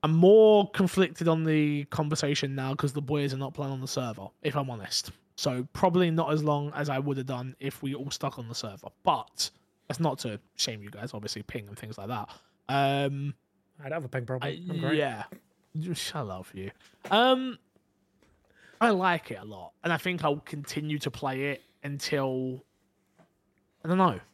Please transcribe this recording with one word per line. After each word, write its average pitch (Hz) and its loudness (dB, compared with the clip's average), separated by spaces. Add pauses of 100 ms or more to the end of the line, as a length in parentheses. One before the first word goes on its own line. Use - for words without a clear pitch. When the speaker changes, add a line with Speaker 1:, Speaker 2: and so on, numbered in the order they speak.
Speaker 1:
I'm 151 4
more 202 10
conflicted 175 2
on 160 4
the 147 2
conversation 147 -2
now 135 -2
'cause 135 -2
the 147 -4
boys 143 -2
are 135 -6
not 139 -6
playing 139 -6
on 131 -8
the 131 -10
server, 113 -6 (160)
if 147 0
I'm 135 -2
honest. 107 -6 (260)
So 127 -2
probably 180 4
not 160 0
as 156 2
long 147 0
as 147 -4
I 131 0
would 139 -2
have 127 -6
done 127 -6
if 135 -8
we 139 -4
all 143 -8
stuck - -6
on 120 -12
the 117 -10
server. 101 -10 (160)
But - 0 (380)
that's 151 -6
not 147 0
to 110 -6 (180)
shame 110 -4
you 101 -14
guys, 104 -10
obviously 104 -8
ping 104 -10
and 104 -14
things 110 -12
like 98 -10
that. 110 -6 (400)
Um, 139 0 (460)
Speaker 2:
I 147 -20
don't 139 -8
have 160 -6
a 127 -10
ping 127 -4
problem. 131 -4 (200)
Speaker 1:
I, - -6
Speaker 2:
I'm - -4
great. 147 0
Speaker 1:
yeah. 120 -2 (540)
Just, 165 -4
I 151 -4
love 92 -8
you. 95 -8 (400)
Um, 254 4 (1200)
I 226 4
like 180 0
it 104 -10
a 98 -18
lot, 98 -16 (100)
and 170 0
I 165 2
think 175 -4
I'll 151 0
continue 151 -6
to 135 -4
play 135 -4
it 131 -10 (200)
until, 131 -4 (1200)
I 156 -6
don't 180 2
know. 156 4 (140)